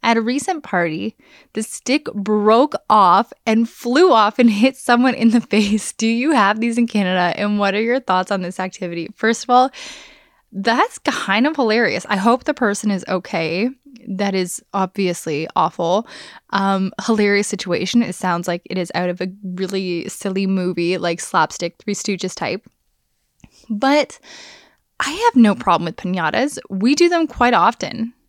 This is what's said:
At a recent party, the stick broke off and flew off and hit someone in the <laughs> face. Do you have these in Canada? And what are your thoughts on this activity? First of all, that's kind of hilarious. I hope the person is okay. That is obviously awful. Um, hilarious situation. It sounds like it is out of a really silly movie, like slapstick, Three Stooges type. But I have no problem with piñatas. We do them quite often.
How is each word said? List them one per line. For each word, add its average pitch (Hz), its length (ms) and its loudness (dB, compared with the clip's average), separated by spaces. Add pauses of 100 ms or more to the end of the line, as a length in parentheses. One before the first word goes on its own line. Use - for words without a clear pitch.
At 226 140 2
a 226 60 0
recent 277 420 -4
party, 175 500 -4 (380)
the 220 100 -6
stick - 520 -4
broke 214 600 2 (140)
off 196 440 6 (140)
and 226 220 2
flew 285 440 2
off 214 260 4
and 240 120 8
hit 220 260 2
someone 247 380 2
in 226 160 4
the 233 100 4
<laughs> - 120 -6
face. 208 400 0
Do 220 140 -4
you 240 260 0
have 214 260 2
these 233 200 0
in 233 80 4
Canada? 185 520 0
And 208 200 0
what 196 160 0
are 208 80 0
your 240 180 0
thoughts 185 320 -2
on 196 100 -2
this 180 160 -8
activity? 170 560 -8
First 226 300 -2
of - 60 -6
all, 254 200 6 (800)
that's 233 480 0
kind 226 460 0
of 311 80 -2
hilarious. 220 540 0
I 208 80 0
hope 233 280 2
the 294 100 -2
person 208 360 -2
is 190 180 -4
okay. 180 640 -4 (380)
That 196 260 -4
is 180 280 -4 (100)
obviously 180 840 -4
awful. 175 540 0 (400)
Um, 196 440 -2 (120)
hilarious 208 420 0
situation. 185 560 -2
It 180 120 -4
sounds 175 340 -4
like 175 160 -4
it 185 140 -8
is 175 160 -6
out 180 160 -2
of 180 100 -6
a 185 100 -6 (140)
really 185 640 -6
silly 196 380 -4
movie, 180 500 -2
like 170 240 -4
slapstick, 170 580 -2
Three 202 160 -6
Stooges 185 400 -6
type. 160 320 -6 (1000)
But 269 500 0 (800)
I 277 120 -4
have 440 260 0
no 214 180 6
problem 170 300 0
with 160 120 -8
piñatas. 185 640 -2 (100)
We 208 260 0
do 349 140 4
them 339 180 0
quite 240 280 2
often. 214 600 0 (140)